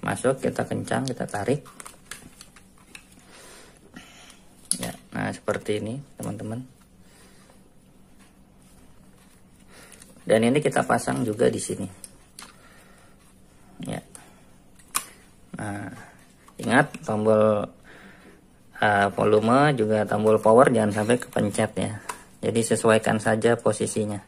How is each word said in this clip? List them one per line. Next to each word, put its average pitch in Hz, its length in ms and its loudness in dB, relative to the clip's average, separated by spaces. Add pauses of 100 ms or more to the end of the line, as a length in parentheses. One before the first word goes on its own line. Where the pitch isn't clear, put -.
masuk, 123 400 -2
kita 120 240 -4
kencang, 117 420 -4
kita 123 220 -8
tarik. 110 320 -4 (3250)
Ya, - 160 -8 (240)
nah 101 160 -4
seperti 104 480 -4
ini, 110 220 -8 (180)
teman-teman. 110 400 -8 (3750)
Dan 110 180 4
ini 123 160 4
kita 135 240 0
pasang 131 400 -2
juga 110 240 0
di 113 140 -2
sini. 98 260 -6 (2000)
Ya. - 140 -10 (1500)
Nah, 101 320 -10 (720)
ingat 131 320 0 (160)
tombol, 107 560 2 (1160)
eh, 101 340 2
volume 113 640 4
juga 107 240 2
tombol 107 400 2
power 120 320 8
jangan 107 160 2
sampai 107 320 0
kepencet 107 560 -2
ya. 101 140 -4 (500)
Jadi 117 240 0
sesuaikan 110 540 2
saja 113 340 2
posisinya. 107 720 -4